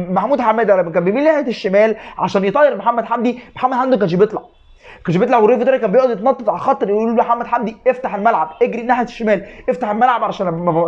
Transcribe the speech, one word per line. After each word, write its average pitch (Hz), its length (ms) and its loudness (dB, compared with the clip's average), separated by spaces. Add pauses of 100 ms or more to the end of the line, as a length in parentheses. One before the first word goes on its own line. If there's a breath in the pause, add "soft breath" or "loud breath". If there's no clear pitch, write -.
(140)
محمود 226 280 0
حماده 220 400 2
لما 170 100 -2
كان 170 120 0
بيميل 214 200 0
ناحيه 302 240 2
الشمال 214 480 0 (220 loud breath)
عشان 185 280 0
يطير 262 320 2
محمد 233 280 -2
حمدي، 233 340 -2 (160 loud breath)
محمد 262 180 2
حمدي 254 180 0
ما 262 60 2
كانش 185 180 0
بيطلع، 196 260 2
ما - 640 -20
كانش 151 120 0
بيطلع، 190 200 2
وروي 214 200 6
فيتوريا 254 220 2
كان 208 120 -2
بيقعد 254 180 4
يتنطط 233 400 -2
على 170 60 0
الخط، 262 280 -2
يقول 214 260 0
له: 233 40 -2 (100)
"محمد 233 240 -2
حمدي 240 300 -4 (100)
افتح 247 280 -2
الملعب، 202 340 0 (120)
اجري 226 200 -2
ناحيه 240 220 0
الشمال، 214 420 -2 (240 loud breath)
افتح 226 200 -2
الملعب"، 226 340 0
عشان 190 240 -4
لما، 170 240 -2 (160)